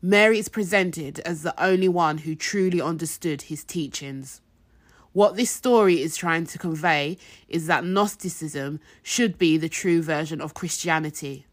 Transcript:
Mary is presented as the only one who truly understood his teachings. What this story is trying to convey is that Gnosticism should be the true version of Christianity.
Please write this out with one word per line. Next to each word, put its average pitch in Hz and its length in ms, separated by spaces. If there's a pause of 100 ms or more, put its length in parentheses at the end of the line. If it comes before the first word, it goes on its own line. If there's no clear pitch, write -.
Mary 208 380
is 214 100
presented 175 720
as 165 220
the 165 200
only 185 260
one 165 300
who 156 160
truly 185 460
understood 160 640
his 156 200
teachings. 139 800 (720)
What 202 240
this 233 140
story 202 520
is 156 140
trying 165 300
to 160 120
convey 160 600 (300)
is 160 180
that 160 180
Gnosticism 165 960 (220)
should 226 360
be 160 180
the 160 120
true 170 340
version 156 380
of 151 140
Christianity. 156 1000